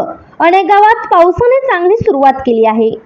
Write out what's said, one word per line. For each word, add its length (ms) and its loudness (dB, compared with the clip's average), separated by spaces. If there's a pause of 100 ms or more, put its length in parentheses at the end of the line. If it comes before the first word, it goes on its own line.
(400)
अनेक 260 2
गावात 460 2
पावसाने 560 2
चांगली 280 0
सुरुवात 500 0
केली 200 0
आहे. 240 0 (160)